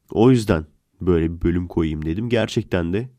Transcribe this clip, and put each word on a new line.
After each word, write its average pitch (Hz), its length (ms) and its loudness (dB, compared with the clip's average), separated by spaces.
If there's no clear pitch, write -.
O 117 200 6
yüzden 104 360 2
böyle 85 320 2
bir 87 100 -10
bölüm 87 260 0
koyayım 78 360 -2
dedim. 98 240 -4
Gerçekten 107 640 -2
de, 117 260 -4